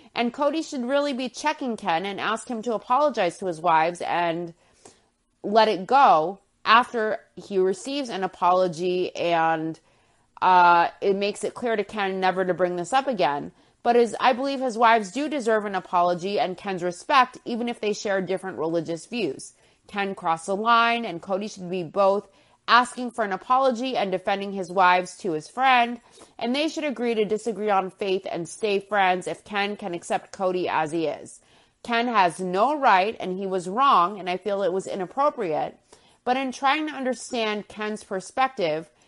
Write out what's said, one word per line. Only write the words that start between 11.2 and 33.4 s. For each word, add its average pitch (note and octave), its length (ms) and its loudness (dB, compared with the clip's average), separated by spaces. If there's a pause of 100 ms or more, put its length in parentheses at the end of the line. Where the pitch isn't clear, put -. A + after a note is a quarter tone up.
it - 120 -6
clear A#3 200 -4
to G#3 100 -2
Ken F#3+ 360 -4
never F#3 240 2
to F3+ 100 0
bring F3+ 220 0
this E3+ 160 -6
up C4+ 160 2
again. E3 420 0 (320)
But A#3+ 140 4
his, A#3 240 2
I B3+ 140 4
believe C4+ 260 -4
his A#3+ 180 -4
wives A3+ 320 4
do C#4+ 180 -4
deserve A3 360 0
an G3+ 100 -6
apology F3+ 640 0
and F3 180 -2
Ken's F#3+ 260 -6
respect, B3 640 2
even A#3+ 240 -6
if A#3+ 120 -8
they G#3 120 -2
share G3 300 -2
different F3+ 340 -6
religious D#3+ 480 -4
views. G#3 480 -6 (340)
Ken G3 280 -4
crossed E3 320 -4
the G3 100 -2
line, A#3 480 2
and E3+ 160 -8
Cody G3 260 -4
should F#3 220 -12
be F3+ 140 -6
both G3 440 0 (400)
asking B3 440 2
for A#3+ 120 -4
an G3 100 -4
apology B3+ 680 0
and F#3+ 120 0
defending G3 440 -4
his F3+ 180 -6
wives F3+ 460 4
to F#3 140 -4
his D#3 140 -4
friend, A#3+ 540 2 (380)
and A#3+ 180 -2
they D#4 120 0
should D4+ 160 -6
agree A#3+ 280 -2
to G#3+ 140 2
disagree G#3+ 420 -4
on F#3+ 220 2
faith F#3+ 420 -2
and E3 160 -6
stay G3+ 320 -2
friends F#3 460 2
if D#3+ 180 -8
Ken G3+ 320 -4
can G3 160 -8
accept F3+ 400 -6
Cody F#3 340 -2
as D3 240 0
he D#3+ 160 -2
is. - 340 -8 (420)
Ken A#3 260 0
has F#3 320 2
no F#3+ 340 0
right, A3 460 4
and F#3 160 -6
he G3 100 -6